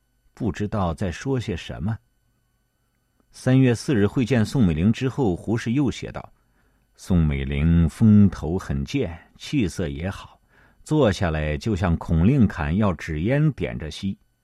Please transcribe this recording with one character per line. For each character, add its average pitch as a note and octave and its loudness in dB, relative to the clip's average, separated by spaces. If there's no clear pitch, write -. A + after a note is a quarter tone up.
不 A2 -4
知 G#2 -6
道 F2+ -2
在 F2+ -4
说 C3 -4
些 G2+ -6
什 - -12
么。” G#2+ -4
三 C3 2
月 B2+ 6
四 C#3+ -2
日 G#2 4
会 A#2+ 0
见 A2+ 2
宋 A#2 2
美 E2 2
龄 F2 2
之 C3 -2
后， B2 0
胡 G2 -4
适 A2+ -4
又 C3 0
写 - -8
道 - -14
：“宋 F2 0
美 C#2 -2
龄 D#2+ 2
风 G#2 6
头 E2+ -6
很 C#2 -6
健， F#2 -6
气 B2+ -2
色 E2 -4
也 D2+ -6
好， - -16
坐 D3 2
下 F#2 0
来 D2+ -2
就 G#2+ -2
像 E2+ 2
孔 E2 2
令 C3 4
坎 D#2+ -2
要 G#2 0
纸 D#2 -6
烟 C#3+ 2
点 B1 -6
着 D2+ -10
吸， - -8